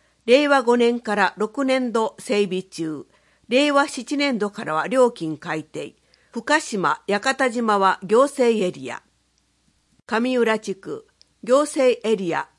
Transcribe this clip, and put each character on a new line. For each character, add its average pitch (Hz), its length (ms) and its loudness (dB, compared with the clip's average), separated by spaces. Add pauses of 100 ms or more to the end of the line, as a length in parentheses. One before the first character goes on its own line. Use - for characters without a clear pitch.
(240)
令 277 220 6
和 277 160 4
五 240 140 2
年 240 240 2
か 208 160 -4
ら 196 200 0
六 220 280 -4
年 262 280 0
度 220 260 -2
整 208 260 0
備 185 180 -4
中、 160 440 -10 (420)
令 285 240 2
和 277 160 2
七 269 300 -8
年 277 200 0
度 202 120 -2
か 208 160 -12
ら 156 80 -4
は 156 140 -2
料 247 220 4
金 160 280 -8
改 156 260 -8
定。 - 300 -14 (360)
深 285 300 -2
島、 170 460 -2
屋 202 140 -2
形 262 300 0
島 220 280 0
は 190 240 2
行 214 220 4
政 240 380 0
エ 180 80 -2
リ 131 220 -12
ア。 - 100 -14 (1040)
上 247 300 -2
浦 226 220 2
地 202 180 -8
区、 151 300 -12 (360)
行 254 200 4
政 262 440 2
エ 226 80 2
リ 185 200 -4
ア、 143 140 -6 (100)